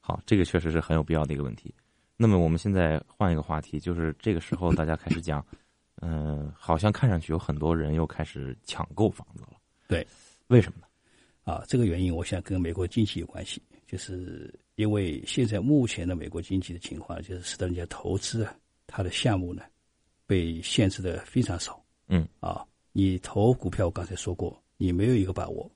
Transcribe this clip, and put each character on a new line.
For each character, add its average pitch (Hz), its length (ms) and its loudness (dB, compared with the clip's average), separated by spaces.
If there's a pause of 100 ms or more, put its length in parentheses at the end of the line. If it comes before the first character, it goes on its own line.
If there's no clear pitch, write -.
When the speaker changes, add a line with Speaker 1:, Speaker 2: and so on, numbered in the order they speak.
Speaker 1:
好， - 240 -4
这 113 100 4
个 92 80 6
确 85 160 2
实 82 120 0
是 82 80 4
很 80 160 0
有 78 80 4
必 82 100 0
要 78 100 4
的 73 100 -2
一 69 40 -2
个 71 60 -2
问 58 120 -6
题。 - 180 -16 (440)
那 117 100 6
么 98 120 6
我 82 100 4
们 82 100 4
现 104 120 0
在 80 360 4
换 95 240 0
一 82 40 4
个 78 60 0
话 78 200 -4
题， 76 180 -6
就 87 140 -2
是 80 260 0
这 110 140 0
个 82 80 0
时 - 140 -4
候 87 180 2
大 78 100 2
家 80 120 0
开 - 160 -8
始 82 100 0
讲， 76 220 -4 (280)
Speaker 2:
<laughs> - 300 -20
Speaker 1:
嗯， 76 560 -4
好 82 200 0
像 104 140 4
看 127 180 4
上 87 100 2
去 78 120 -6
有 80 80 0
很 73 180 -2
多 78 180 2
人 78 180 0
又 80 120 2
开 - 180 -6
始 67 400 -10
抢 - 300 -6
购 - 160 4
房 - 160 -10 (100)
子 - 80 -16
了。 - 100 -20 (340)
Speaker 2:
对。 - 180 0 (420)
Speaker 1:
为 120 120 8
什 - 140 2
么 - 60 -16
呢？ - 80 -20 (560)
Speaker 2:
啊， 85 240 -6
这 135 100 0
个 120 80 4
原 90 180 0
因 90 120 0
我 87 100 -4
想 90 160 -6
跟 92 180 -4
美 87 140 -2
国 90 140 -4
经 110 180 2
济 - 140 -6
有 82 80 -8
关 95 180 -12
系， - 160 -12 (260)
就 - 100 -10
是 87 540 -10 (240)
因 107 160 0
为 95 360 0
现 127 180 2
在 107 140 0
目 131 260 4
前 87 220 -4
的 90 80 -2
美 82 120 -8
国 85 140 -8
经 92 180 -2
济 87 140 -6
的 85 60 -10
情 - 180 -12
况， 85 240 -10
就 92 140 -10
是 87 60 -10
使 - 140 -10
得 92 120 -4
人 90 80 -2
家 87 100 -6
投 90 320 -4
资 110 260 -2
啊， - 120 -6 (320)
它 - 160 -4
的 87 80 -2
项 104 280 2
目 87 140 -4
呢， 92 80 -10 (640)
被 82 360 2
限 - 280 2
制 92 140 -6
的 82 160 -4
非 - 220 -2
常 92 180 -2
少。 - 240 -10 (240)
Speaker 1:
嗯。 82 200 2 (120)
Speaker 2:
啊， - 260 -6 (260)
你 95 280 4
投 113 340 4
股 98 160 -2
票， 92 160 0
我 85 60 0
刚 87 120 -6
才 90 120 -8
说 - 180 -6
过， 92 260 -6 (180)
你 92 140 2
没 95 160 2
有 127 80 4
一 101 80 4
个 92 80 -2
把 - 180 -4
握 - 260 -10